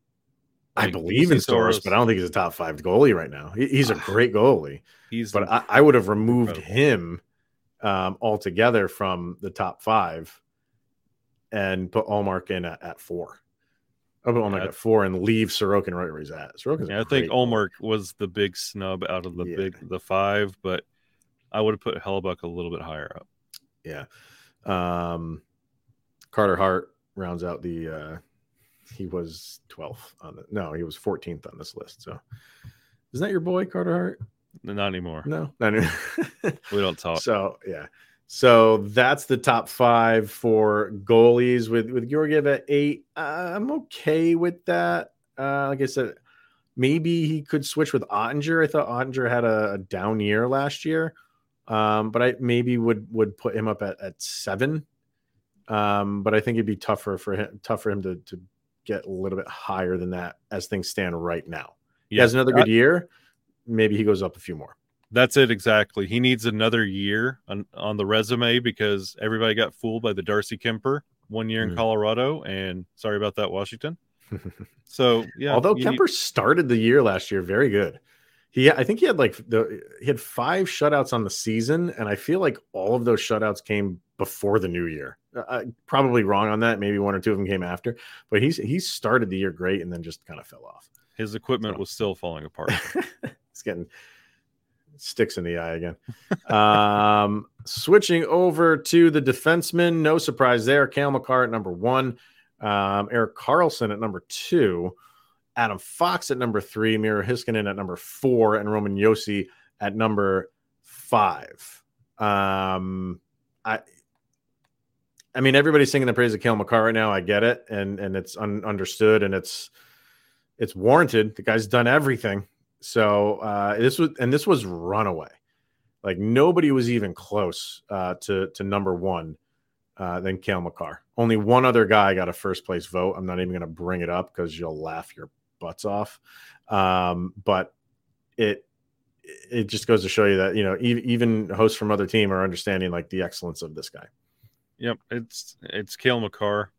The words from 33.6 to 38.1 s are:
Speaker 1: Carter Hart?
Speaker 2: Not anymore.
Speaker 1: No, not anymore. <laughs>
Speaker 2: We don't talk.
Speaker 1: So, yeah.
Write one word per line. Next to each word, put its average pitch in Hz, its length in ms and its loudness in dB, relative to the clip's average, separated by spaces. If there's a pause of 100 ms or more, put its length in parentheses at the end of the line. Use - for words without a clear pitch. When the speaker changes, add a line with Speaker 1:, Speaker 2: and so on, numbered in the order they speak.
Speaker 1:
Carter 180 280 -4
Hart? 180 280 -4 (420)
Speaker 2:
Not 101 240 -4
anymore. 87 380 -8
Speaker 1:
No, 151 340 -6
not 107 140 2
anymore. 87 180 2 (520)
<laughs> - 280 -6
Speaker 2:
We 101 100 -2
don't 92 160 -2
talk. 82 240 -4
Speaker 1:
So, 101 440 -2
yeah. 78 220 -12 (400)